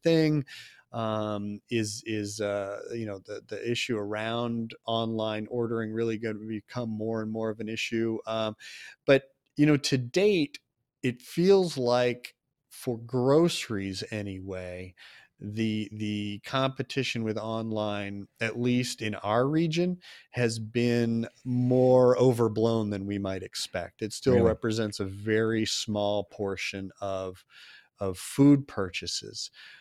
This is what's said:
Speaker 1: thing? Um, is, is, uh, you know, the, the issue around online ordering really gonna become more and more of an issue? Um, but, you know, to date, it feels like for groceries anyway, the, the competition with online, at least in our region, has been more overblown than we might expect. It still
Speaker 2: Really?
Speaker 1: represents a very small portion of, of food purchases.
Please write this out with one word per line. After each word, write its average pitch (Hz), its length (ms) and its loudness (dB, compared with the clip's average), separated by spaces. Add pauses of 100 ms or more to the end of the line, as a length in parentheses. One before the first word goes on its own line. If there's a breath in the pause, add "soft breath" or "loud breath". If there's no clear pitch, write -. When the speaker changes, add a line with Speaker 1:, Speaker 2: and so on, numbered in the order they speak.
Speaker 1:
thing? 156 420 4 (480 loud breath)
Um, 107 760 -4
is, 110 360 -2
is, 107 360 -4
uh, 101 400 -4 (120)
you 117 120 -6
know, 101 140 -8
the, 104 280 -14
the 110 240 -6
issue 117 260 -2
around 113 800 -4 (100)
online 110 640 -2
ordering 113 440 -4
really 113 240 -2
gonna 110 220 -4
become 110 500 -8
more 110 320 -4
and 110 100 -4
more 110 180 -4
of 107 120 -8
an 107 80 -6
issue? 113 580 -2
Um, 110 280 -2 (500 loud breath)
but, 135 240 6 (260)
you 147 100 6
know, 151 120 6
to 135 200 0
date, 170 640 2 (440)
it 123 180 -2
feels 180 560 4
like 123 580 2 (340)
for - 300 -6
groceries 120 1120 2
anyway, 95 840 -8 (460 loud breath)
the, 107 520 -2
the 104 540 -4
competition 131 800 -2
with 110 140 -2
online, 107 880 -4 (120)
at 113 200 -4
least 123 420 0
in 107 140 -4
our 110 320 2
region, 170 520 0 (320 loud breath)
has 117 280 0
been 117 680 0 (160)
more 127 720 6
overblown 113 760 4
than 98 160 -4
we 101 100 -2
might 95 240 -4
expect. - 640 -8
It 104 100 -6
still 127 240 4
Speaker 2:
Really? 117 40 6
Speaker 1:
represents 110 580 0
a 101 60 -2
very 110 600 0
small 104 600 -2
portion 98 640 -6 (100)
of, 95 420 -6 (560 loud breath)
of 95 180 -4
food 139 500 4
purchases. - 840 -8 (300 loud breath)